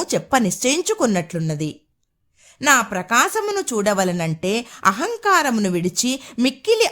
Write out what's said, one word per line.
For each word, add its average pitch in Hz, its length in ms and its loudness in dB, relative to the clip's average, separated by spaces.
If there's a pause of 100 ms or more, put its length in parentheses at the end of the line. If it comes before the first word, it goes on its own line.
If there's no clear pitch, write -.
చెప్ప 247 340 -2
నిశ్చయించుకున్నట్లున్నది. 190 1300 -2 (920)
నా 277 200 4
ప్రకాశమును 370 800 -2
చూడవలనంటే 185 920 0 (320)
అహంకారమును 294 840 2
విడిచి 180 420 0 (280)
మిక్కిలి 415 520 2